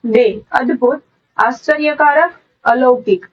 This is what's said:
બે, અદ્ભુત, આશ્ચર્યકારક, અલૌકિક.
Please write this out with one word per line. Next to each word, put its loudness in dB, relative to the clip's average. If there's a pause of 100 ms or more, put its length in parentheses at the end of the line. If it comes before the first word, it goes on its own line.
બે, 2 (260)
અદ્ભુત, 0 (360)
આશ્ચર્યકારક, 0 (320)
અલૌકિક. 0